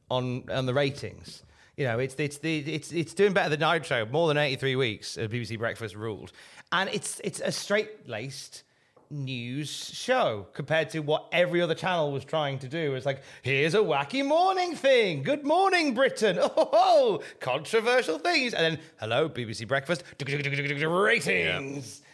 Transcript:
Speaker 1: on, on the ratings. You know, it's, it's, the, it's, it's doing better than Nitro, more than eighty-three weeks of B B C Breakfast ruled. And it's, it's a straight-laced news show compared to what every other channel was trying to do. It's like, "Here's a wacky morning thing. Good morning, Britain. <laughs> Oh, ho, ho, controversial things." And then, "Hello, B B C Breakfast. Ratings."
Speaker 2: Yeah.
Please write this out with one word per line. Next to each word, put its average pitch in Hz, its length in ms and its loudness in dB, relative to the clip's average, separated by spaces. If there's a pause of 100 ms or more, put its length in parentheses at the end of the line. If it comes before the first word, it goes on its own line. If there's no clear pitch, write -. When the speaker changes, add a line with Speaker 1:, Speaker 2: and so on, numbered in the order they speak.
(100)
Speaker 1:
on, 123 400 -2
on 131 160 -2
the 123 80 0
ratings. 139 680 -4 (340)
You 143 80 -2
know, 117 140 0
it's, 131 160 -2
it's, 147 240 -4
the, 156 220 -2
it's, 151 300 -8
it's 156 220 -4
doing 196 220 4
better 175 200 2
than 151 60 0
Nitro, 147 460 0
more 156 220 2
than 143 100 4
eighty-three 135 380 0
weeks 120 420 -2
of 104 120 -4
B 120 100 -4
B 117 40 -6
C 113 120 -8
Breakfast 107 380 -6
ruled. 104 380 -10 (400)
And 185 160 0
it's, - 340 -8
it's - 160 -6
a - 140 -4
straight-laced 135 1120 -6 (440)
news 135 600 -8
show 156 840 -2
compared 156 380 0
to 160 80 -6
what 151 320 -2
every 170 300 2
other 165 160 2
channel 165 340 0
was 135 140 -4
trying 143 340 -2
to 131 100 -12
do. 147 260 -2
It's 131 120 -4
like, 135 160 -4 (200)
"Here's 147 320 2
a 208 40 4
wacky 180 480 2
morning 359 480 4
thing. 220 480 4
Good 285 220 0
morning, 330 500 4
Britain. 220 440 2
<laughs> 214 40 2
Oh, 294 60 6
ho, 320 240 2
ho, 294 500 6 (180)
controversial 220 760 0
things." 302 340 2
And 165 260 0
then, - 60 -16 (140)
"Hello, 120 300 0
B 123 160 -8
B 107 80 -8
C 113 140 -10
Breakfast. 139 360 -2 (160)
Ratings." 143 1800 -2
Speaker 2:
Yeah. - 140 -20